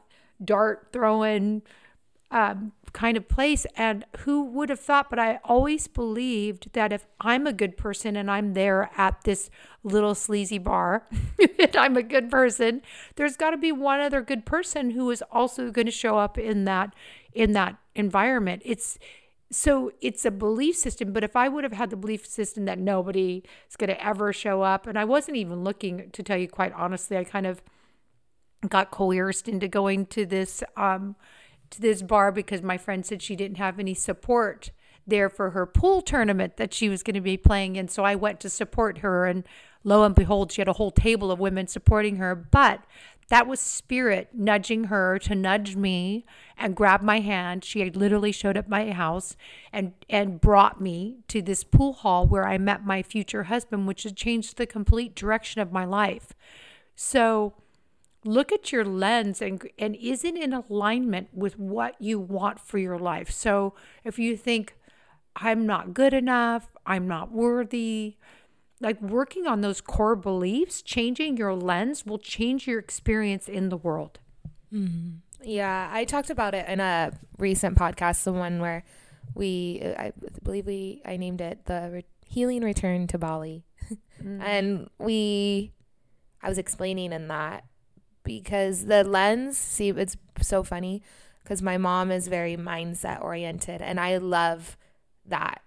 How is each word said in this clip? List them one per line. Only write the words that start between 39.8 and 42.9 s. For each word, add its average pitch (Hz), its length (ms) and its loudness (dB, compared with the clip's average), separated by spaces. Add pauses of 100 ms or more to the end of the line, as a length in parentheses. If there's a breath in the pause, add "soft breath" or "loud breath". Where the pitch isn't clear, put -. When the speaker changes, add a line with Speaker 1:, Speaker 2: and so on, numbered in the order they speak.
Speaker 1:
lo 208 200 8
and 208 100 4
behold, 196 380 4
she - 80 -2
had 196 80 0
a 190 60 4
whole 208 160 0
table 208 400 4
of 180 80 0
women 190 280 0
supporting 208 500 4
her. 185 180 -2
But 214 500 6 (440 loud breath)